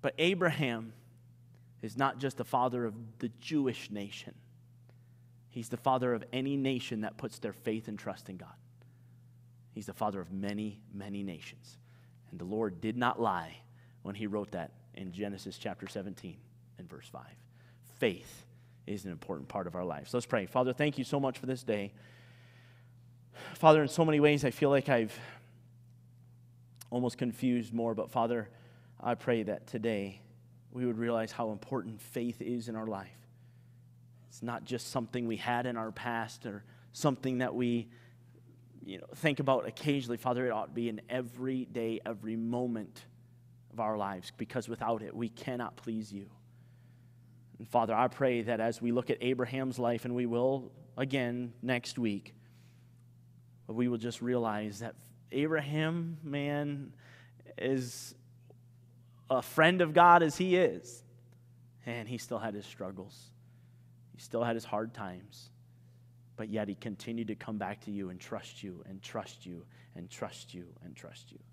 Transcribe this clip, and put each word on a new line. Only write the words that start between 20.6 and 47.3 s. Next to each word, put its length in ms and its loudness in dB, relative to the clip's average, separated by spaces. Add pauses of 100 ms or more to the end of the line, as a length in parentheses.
thank 240 2
you 60 -2
so 160 0
much 180 0
for 80 -10
this 160 -2
day. 320 -2 (1600)
Father, 300 10
in 40 2
so 160 4
many 160 6
ways, 240 8
I 60 4
feel 220 4
like 180 4
I've 260 4 (1700)
almost 300 0
confused 560 0
more, 180 2
but 160 -2
Father, 400 2 (500)
I 140 0
pray 300 2
that 240 -4
today 520 -2 (520)
we 160 -2
would 100 0
realize 340 0
how 200 -2
important 500 -6
faith 400 -4
is 280 -4
in 60 -4
our 120 -4
life. 360 -8 (1120)
It's 80 -14
not 240 -4
just 240 -6
something 380 -2
we 100 0
had 300 0
in 100 -2
our 140 -4
past 560 -4
or 160 -8 (280)
something 460 2
that 160 0
we, 340 2 (960)
you 140 -12
know, 80 -14 (120)
think 220 4
about 280 4
occasionally. 500 0
Father, 300 2
it 20 2
ought 200 -2
to 20 -14
be 180 0
in 180 -6
every 580 -2
day, 380 -2
every 320 -4
moment 720 -2 (680)
of 80 -10
our 160 2
lives, 400 -4
because 320 -4
without 360 0
it, 120 -10
we 140 -2
cannot 460 -6
please 360 -6
you. 200 -12 (1300)